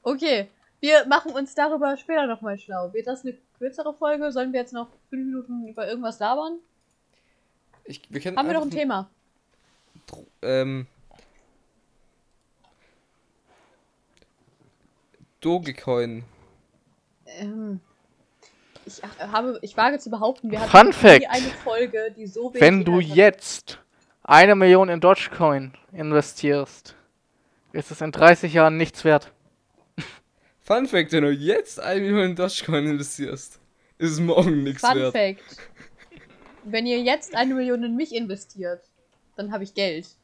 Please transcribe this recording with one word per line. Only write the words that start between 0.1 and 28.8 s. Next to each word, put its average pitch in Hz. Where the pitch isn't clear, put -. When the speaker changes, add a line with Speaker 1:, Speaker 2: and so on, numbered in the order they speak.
Speaker 1:
wir 294
machen 285
uns 269
darüber 285
später 294
nochmal 220
schlau. 180
Wird 226
das 254
eine 247
kürzere 294
Folge? 294
Sollen 254
wir 254
jetzt 240
noch 240
fünf 262
Minuten 247
über 220
irgendwas 226
labern? 302
Speaker 2:
Ich, -
wir 139
können 185
Speaker 1:
Haben 285
wir 330
noch 320
ein 294
Speaker 2:
einfach 302
Speaker 1:
Thema? 226
Speaker 2:
Dro-, -
ähm, 131
Dogecoin. 127
Speaker 1:
Ähm, 202
ich -
ha-, 202
habe, 226
ich -
wage 262
zu 226
behaupten, 226
wir 214
Speaker 3:
Fun 220
Speaker 1:
hatten 196
nie 370
Speaker 3:
Fact. 214
Speaker 1:
eine 254
Folge, 226
die 220
so 233
wenig 247
Speaker 3:
Wenn 185
du 175
Speaker 1:
Inhalt 160
hatte. 151
Speaker 3:
jetzt -
eine 180
Million 185
in 170
Dogecoin 151
investierst, 147
ist -
es 156
in 156
dreißig 165
Jahren 160
nichts 160